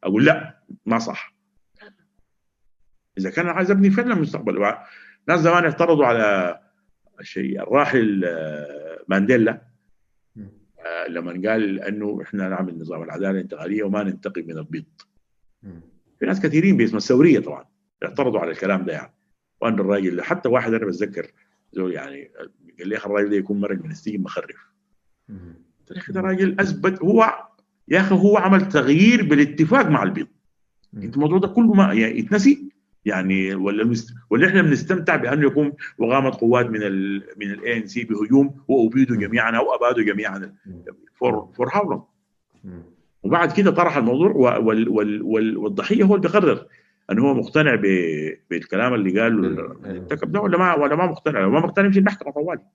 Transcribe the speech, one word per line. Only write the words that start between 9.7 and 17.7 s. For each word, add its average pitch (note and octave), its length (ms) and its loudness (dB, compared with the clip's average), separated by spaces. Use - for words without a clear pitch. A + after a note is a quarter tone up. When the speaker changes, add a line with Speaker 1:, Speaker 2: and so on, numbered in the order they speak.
Speaker 2:
مم. - 140 -18
Speaker 1:
آه، E2 280 -8
لما F2 420 -6
قال G#2+ 300 -2
إنه G#2 420 -6
إحنا F#2+ 280 -8
نعمل F2+ 300 -6
نظام E2 240 -10
العدالة E2 280 -6
الانتقالية F#2+ 520 -6
وما G#2 200 -2
ننتقم F#2+ 440 -8
من E2 100 -12
البيض. D#2 280 -12
Speaker 2:
مم. F2+ 180 -18
Speaker 1:
في - 60 -2
ناس G3 160 -2
كثيرين D#3+ 360 2
باسم A2 200 0
الثورية C3+ 420 4
طبعًا C#2+ 260 -12